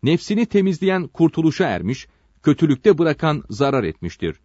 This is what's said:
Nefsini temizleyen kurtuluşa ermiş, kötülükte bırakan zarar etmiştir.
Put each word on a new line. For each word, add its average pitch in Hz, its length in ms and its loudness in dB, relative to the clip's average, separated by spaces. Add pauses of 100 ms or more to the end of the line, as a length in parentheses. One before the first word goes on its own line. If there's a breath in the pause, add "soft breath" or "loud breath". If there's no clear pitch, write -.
Nefsini 202 440 -2
temizleyen 190 600 0
kurtuluşa 160 600 0
ermiş, 95 400 -4 (340)
kötülükte 151 560 2
bırakan 156 520 -2
zarar 135 340 -2
etmiştir. 82 600 -8